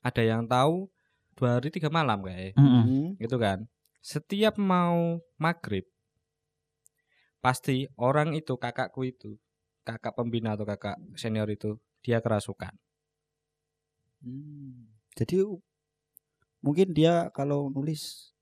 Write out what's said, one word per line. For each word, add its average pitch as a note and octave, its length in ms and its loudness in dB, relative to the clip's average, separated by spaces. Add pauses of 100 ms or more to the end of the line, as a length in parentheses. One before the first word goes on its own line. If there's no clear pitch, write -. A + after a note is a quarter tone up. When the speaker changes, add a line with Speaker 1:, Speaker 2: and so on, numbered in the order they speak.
Speaker 1:
Ada B2 220 -2
yang A2+ 240 0
tahu, D3 400 2 (480)
dua B2 240 0
hari, C3 100 -4
tiga D#3 220 -4
malam C3+ 320 0
kayaknya. F#2+ 320 -10
Speaker 2:
Mm-mm. C3 320 10
Speaker 3:
Hmm. C3+ 220 2 (100)
Speaker 1:
Gitu A#2 180 -4
kan. G#2+ 300 0 (320)
Setiap G#3 580 -2
mau F3 640 2 (160)
maghrib, D#3 520 -4 (1500)
pasti C3 600 0
orang D3 360 2
itu, D3+ 200 -4
kakakku B2 480 -6
itu, B2+ 320 -10 (480)
kakak A2+ 320 -10
pembina A2+ 400 -2
atau G#2 80 -6
kakak G#2 320 -6 (200)
senior G#2+ 360 -4
itu, G#2+ 240 -6 (240)
dia A#2 200 0
kerasukan. G#2 560 -4 (1500)
Speaker 3:
Hmm. C3+ 640 -16 (280)
Jadi, F3 280 0
u-, G3 160 -2 (1040)
mungkin D#3+ 320 2
dia E3+ 360 4
kalau C#3+ 360 -2
nulis C#3+ 640 -6 (120)